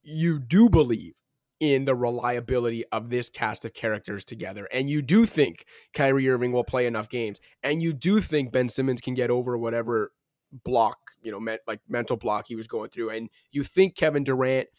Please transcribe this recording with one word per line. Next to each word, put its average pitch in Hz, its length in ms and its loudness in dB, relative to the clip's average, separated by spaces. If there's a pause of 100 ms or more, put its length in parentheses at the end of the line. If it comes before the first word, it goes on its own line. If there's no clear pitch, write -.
you 160 340 -2
do 160 320 6
believe 120 440 2 (460)
in 139 240 4
the 135 100 2
reliability 120 960 -2
of 113 180 -4
this 123 200 -2
cast 107 340 -6
of 110 100 -10
characters 104 500 -6
together, 104 480 -12
and 135 180 -2
you 151 120 -2
do 180 220 6
think 131 400 0 (300)
Kyrie 135 340 2
Irving 123 240 2
will 123 120 2
play 123 220 0
enough 110 220 -4
games, 113 320 -6 (220)
and 156 200 -2
you 165 100 0
do 185 280 2
think 139 320 -2
Ben 127 160 2
Simmons 131 320 -2
can 127 140 -6
get 123 160 0
over 123 260 -2
whatever 117 560 -2 (520)
block, 113 340 2 (240)
you 110 100 -10
know, 101 80 -8
me-, 110 260 -4
like, 107 220 -6
mental 120 280 -2
block 107 300 -2
he 117 100 -12
was 113 100 -10
going 113 240 -6
through, 110 200 -6
and 113 200 -8 (220)
you 143 100 -2
think 185 340 2
Kevin 147 280 2
Durant 131 440 0 (100)